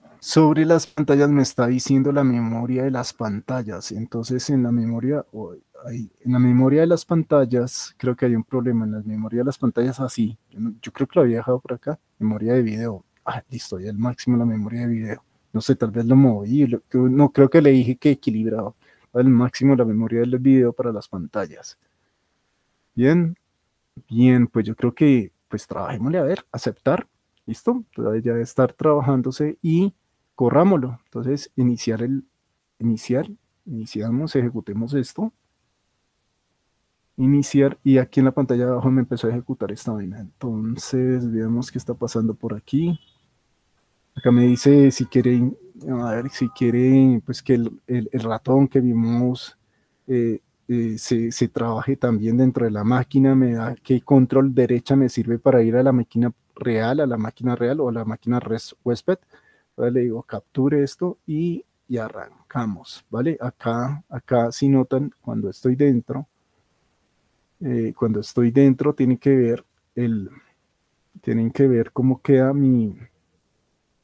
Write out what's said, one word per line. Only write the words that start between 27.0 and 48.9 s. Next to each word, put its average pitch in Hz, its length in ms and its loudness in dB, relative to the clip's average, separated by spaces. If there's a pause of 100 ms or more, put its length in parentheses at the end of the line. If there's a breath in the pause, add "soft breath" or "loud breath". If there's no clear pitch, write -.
¿Listo? 117 260 -4
Entonces 113 500 -4
ya 120 80 -2
debe 117 140 -2
estar 127 280 0
trabajándose 139 880 0
y 175 320 0 (440)
corrámoslo. 131 720 2
Entonces, 131 500 -6
iniciar 117 460 0
el, 135 220 -4 (540)
iniciar, 117 500 -2 (380)
iniciamos, 117 720 -6
ejecutemos 117 580 -4
esto. 143 380 -4 (1800)
Iniciar, 139 680 2
y 135 160 6
aquí 127 220 0
en 131 60 6
la 131 60 2
pantalla 123 340 0
de 127 40 -2
abajo 127 220 0
me 131 80 2
empezó 120 260 -4
a 113 40 0
ejecutar 120 420 -6
esta 117 180 -8
vaina. 104 300 -8
Entonces, 120 1080 -4
veamos 113 440 -2
qué 123 60 -8
está 120 160 -8
pasando 113 400 -4
por 107 200 -8
aquí. 156 460 -4 (1120)
Acá - 160 0
me 120 120 6
dice 139 480 6
si 127 160 -4
quiere, 123 460 2 (360)
a 120 240 -6
ver, 120 180 -6
si - 200 -6
quiere, 127 760 4
pues - 180 -8
que 127 120 2
el, 117 320 -2
el, 123 260 -4
el 127 80 -2
ratón 131 480 2
que 135 120 2
vimos, 120 760 -2 (500)